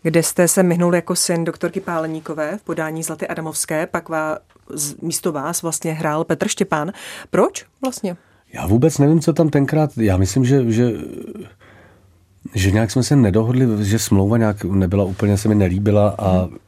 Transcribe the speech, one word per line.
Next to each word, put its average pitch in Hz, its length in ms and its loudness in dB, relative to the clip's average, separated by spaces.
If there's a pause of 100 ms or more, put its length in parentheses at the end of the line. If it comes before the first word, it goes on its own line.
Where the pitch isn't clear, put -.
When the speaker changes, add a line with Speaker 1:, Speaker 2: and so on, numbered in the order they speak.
Speaker 1:
kde 165 200 2
jste 175 240 2
se 190 160 2
myhnul 175 320 2
jako - 200 -2
syn 170 280 -2
doktorky 165 360 -4
Páleníkové 160 760 -6
v - 40 -14
podání 160 420 -6
Zlaty 160 240 -8
Adamovské, 160 600 -6
pak 170 220 -6
vá-, 156 280 -4 (360)
z-, 143 280 -8
místo 170 300 -4
vás 147 300 -6
vlastně 165 320 -4
hrál 156 300 -2
Petr 165 240 -2
Štěpán. 170 440 -2 (380)
Proč - 360 0 (160)
vlastně? 220 340 -6 (380)
Speaker 2:
Já - 140 -8
vůbec 123 300 2
nevím, 151 220 4
co 156 140 0
tam 160 160 2
tenkrát, 147 480 0
já 104 200 2
myslím, 98 280 2
že, 127 260 2
že, 117 200 2 (1600)
že 95 160 2
nějak 110 200 2
jsme 127 120 0
se 147 120 2
nedohodli, 113 680 2
že 107 140 2
smlouva 101 380 2
nějak 107 260 0
nebyla 95 400 2
úplně, 98 340 0
se 107 120 0
mi 107 60 4
nelíbila 101 540 4
a, 98 220 -2 (100)
Speaker 1:
Hmm. - 160 -6 (100)